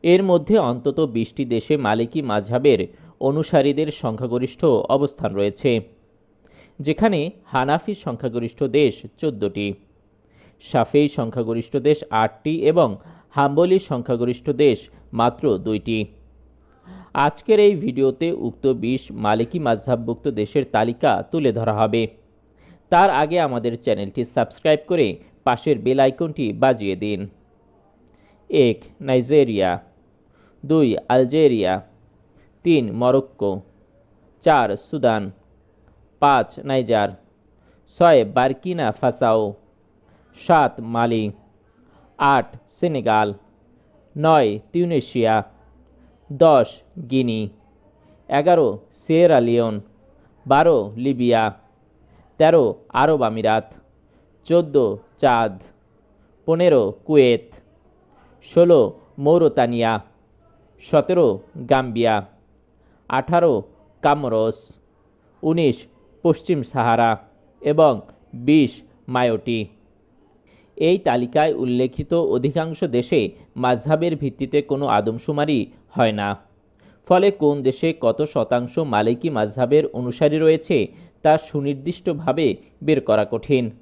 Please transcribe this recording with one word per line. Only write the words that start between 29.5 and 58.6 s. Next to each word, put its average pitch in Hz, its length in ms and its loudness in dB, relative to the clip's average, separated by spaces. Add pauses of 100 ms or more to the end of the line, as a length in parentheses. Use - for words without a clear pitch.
দুই, 147 240 2 (200)
আলজেরিয়া। 123 680 2 (880)
তিন, 156 280 2
মরক্কো। 123 580 -2 (960)
চার, 135 320 4
সুদান। 120 460 -2 (1000)
পাঁচ, 135 260 2 (160)
নাইজার। 117 460 0 (800)
ছয়, 165 340 6
বার্কিনা 131 680 -2
ফাসাও। 113 500 0 (920)
সাত, 151 360 2 (220)
মালি। 117 300 0 (920)
আট, 139 300 2 (200)
সেনেগাল। 113 600 -2 (880)
নয়, 147 340 4 (180)
তিউনেশিয়া। 127 680 -2 (960)
দশ, 143 380 4 (420)
গিনি। 120 300 0 (880)
এগারো, 147 400 2 (240)
সিয়েরা 160 480 4
লিওন। 117 340 0 (720)
বারো, 143 320 4 (180)
লিবিয়া। 120 480 0 (960)
তেরো, 160 240 6 (280)
আরব 143 300 2
আমিরাত। 110 440 0 (800)
চোদ্দ, 160 300 0 (400)
চাঁদ। 117 380 2 (960)
পনেরো, 165 340 4 (220)
কুয়েত। 127 420 4 (1000)
ষোলো, 170 340 6 (380)